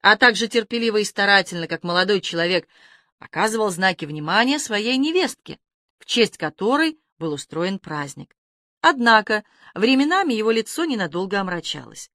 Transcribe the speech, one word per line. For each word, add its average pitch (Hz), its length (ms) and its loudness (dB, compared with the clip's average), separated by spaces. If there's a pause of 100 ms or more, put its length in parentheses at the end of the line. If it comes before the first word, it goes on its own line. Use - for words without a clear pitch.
а 208 160 4
также 233 300 4
терпеливо 233 500 0
и 214 60 2
старательно, 196 640 0
как 160 160 -8
молодой 180 380 0
человек, 170 460 -2 (520)
оказывал 214 500 -2
знаки 180 360 -2
внимания 180 540 0
своей 233 380 -2
невестке, 320 640 -2 (400)
в - 60 -20
честь - 320 0
которой 277 640 -2 (180)
был 160 160 -6
устроен 175 460 -6
праздник. 147 560 -12 (460)
Однако 226 640 4 (300)
временами 277 600 2
его 220 180 0
лицо 226 340 -2
ненадолго 196 560 -2
омрачалось. 160 720 -10